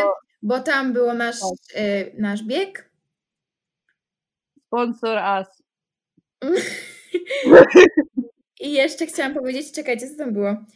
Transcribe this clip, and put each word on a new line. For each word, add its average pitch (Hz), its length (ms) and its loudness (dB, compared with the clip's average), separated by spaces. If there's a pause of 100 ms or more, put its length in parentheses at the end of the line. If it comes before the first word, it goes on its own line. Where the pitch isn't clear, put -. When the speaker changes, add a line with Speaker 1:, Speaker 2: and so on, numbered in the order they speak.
Speaker 1:
było 202 140 0 (280)
Speaker 2:
bo 240 180 -2
tam 269 320 -2
było 240 220 0
nasz, 233 260 -6
Speaker 1:
Tak. 190 420 -8
Speaker 2:
y, 202 360 -6
nasz 208 240 -4
bieg. 339 480 -8 (1800)
Speaker 1:
Sponsor 233 520 -4
us. 190 440 -6 (800)
Speaker 2:
<laughs> 311 180 -2 (2000)
I 285 120 -8
jeszcze 294 340 -2
chciałam 294 280 -6
powiedzieć, 269 380 -8
czekajcie, 247 380 -8
co 294 60 -20
tam 277 160 -8
było? 202 240 -4 (200)